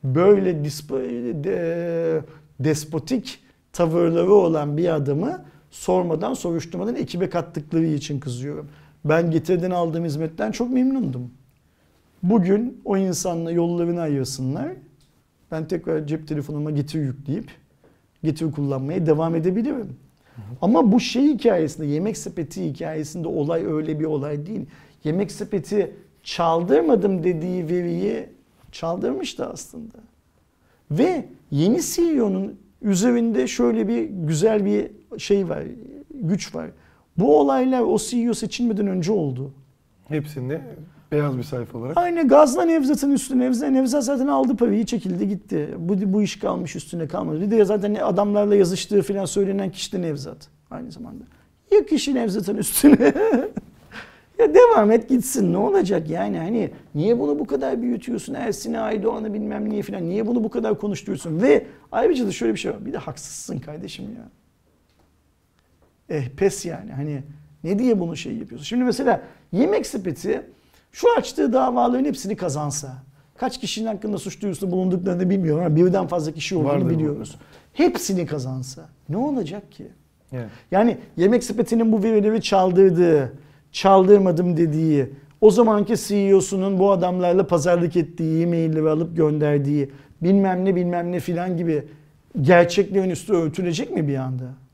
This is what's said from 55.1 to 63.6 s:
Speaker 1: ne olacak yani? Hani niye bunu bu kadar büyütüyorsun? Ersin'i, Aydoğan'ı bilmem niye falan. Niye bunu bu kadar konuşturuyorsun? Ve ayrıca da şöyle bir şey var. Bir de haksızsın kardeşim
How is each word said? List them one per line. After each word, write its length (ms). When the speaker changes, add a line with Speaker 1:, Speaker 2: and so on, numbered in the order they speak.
Speaker 1:
ne 40
olacak 540
yani? 280
Hani 320
niye 240
bunu 200
bu 80
kadar 360
büyütüyorsun? 520
Ersin'i, 440
Aydoğan'ı 560
bilmem 360
niye 120
falan. 260
Niye 180
bunu 180
bu 60
kadar 280
konuşturuyorsun? 640
Ve 240
ayrıca 340
da 60
şöyle 220
bir 40
şey 120
var. 160
Bir 60
de 60
haksızsın 600
kardeşim 460